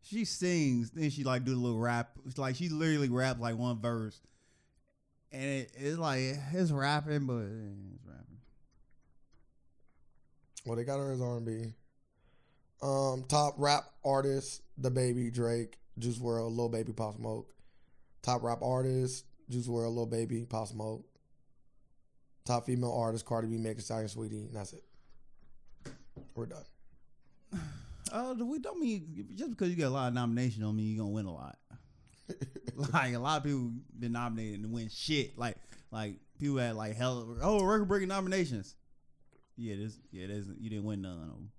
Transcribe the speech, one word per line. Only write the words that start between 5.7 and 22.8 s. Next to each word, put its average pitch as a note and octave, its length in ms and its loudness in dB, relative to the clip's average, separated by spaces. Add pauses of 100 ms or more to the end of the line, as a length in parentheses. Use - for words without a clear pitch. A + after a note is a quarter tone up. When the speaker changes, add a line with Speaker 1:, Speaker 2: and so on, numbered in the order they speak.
Speaker 1:
it's D3 220 -2
like, C3+ 380 2 (160)
it's F3+ 180 6
rapping, D3 560 4
but B2+ 80 2
it A2+ 100 0
ain't G2+ 600 -8
rapping. E2+ 320 -18 (2250)
Speaker 2:
Well, A#2 100 -2
they A#2+ 80 0
got C#3 140 0
her C#3 140 0
as B2+ 80 0
R B2 180 0
and A2+ 80 -4
B. A2+ 280 -4 (1080)
Um, C3+ 460 2
top D3 300 6
rap C#3+ 260 6 (200)
artists: C3+ 580 2 (180)
DaBaby, B2 520 2
Drake, A#2 440 0 (220)
Juice A#2 200 0
world, A#2 340 0
Lil A#2 160 2
Baby, A2+ 240 0
Pop G#2+ 240 -2
Smoke. A2+ 360 -6 (720)
Top B2 200 2
rap A#2 200 0
artist: B2+ 640 2 (240)
Juice B2 200 -2
world, A#2 260 2
Lil A#2 120 0
Baby, A2+ 420 0
Pop A2 200 -2
Smoke. A2 360 -6 (1400)
Top A#2+ 220 0
female B2 260 0